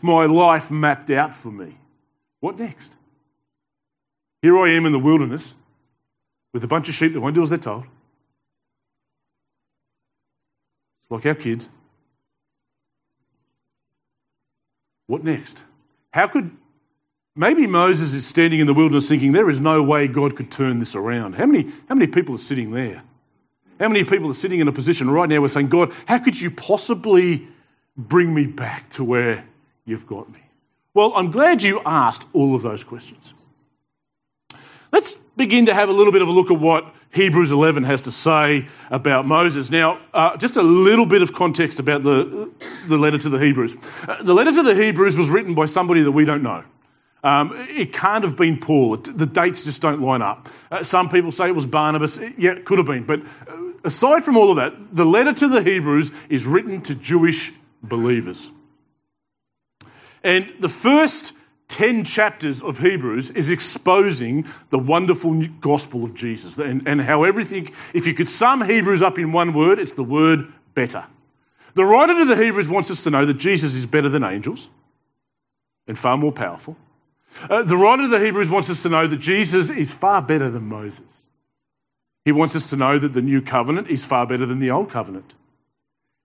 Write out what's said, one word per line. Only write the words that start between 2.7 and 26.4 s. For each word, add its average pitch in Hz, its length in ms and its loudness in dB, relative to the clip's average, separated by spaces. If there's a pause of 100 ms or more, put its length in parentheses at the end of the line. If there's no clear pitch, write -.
Here 175 160 6
I 180 140 4
am 165 160 2
in 156 40 2
the 143 60 2
wilderness 143 560 0 (960)
with 117 120 -8
a 117 40 -8
bunch 156 220 -4
of 151 60 -8
sheep 160 180 0
that 143 80 -6
won't 147 140 -4
do 170 80 2
as 151 60 -2
they're 123 100 -2
told. 117 240 -10 (3250)
It's - 80 -20
like 117 160 -6
our 151 80 0
kids. 117 340 -8 (3250)
What 151 180 -6
next? 147 380 -6 (480)
How 180 160 0
could, 202 320 -6 (800)
maybe 240 320 2
Moses 170 460 0
is 135 120 -8
standing 165 340 2
in 151 60 4
the 143 80 2
wilderness 143 340 2
thinking, 139 240 2
"There 196 160 4
is 139 140 0
no 156 220 2
way 143 240 2
God 139 280 -2
could 113 140 -14
turn 131 300 -2
this 110 160 -8
around." 107 400 -6
How 190 100 -2
many, 277 260 2 (160)
how 269 60 -4
many 269 140 4
people 170 260 -2
are 110 60 -8
sitting 120 320 -6
there? 117 320 -8 (760)
How 208 80 0
many 208 160 2
people 180 260 -2
are 127 60 -6
sitting 180 240 -4
in 151 80 2
a 139 40 2
position 135 380 -2
right 165 180 2
now 151 120 2
where 143 100 2
saying, 139 200 -2
"God, 170 220 2 (140)
how 247 140 0
could 247 200 0
you 170 120 -6